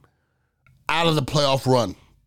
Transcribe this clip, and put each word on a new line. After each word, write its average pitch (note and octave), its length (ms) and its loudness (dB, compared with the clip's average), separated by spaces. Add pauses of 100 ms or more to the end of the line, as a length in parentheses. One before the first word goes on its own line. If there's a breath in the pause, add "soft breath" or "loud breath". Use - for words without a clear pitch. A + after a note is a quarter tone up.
(880)
out E3 200 0
of D#3+ 80 0
the D3+ 60 0
playoff C3+ 440 -2
run? A#2+ 300 2 (320)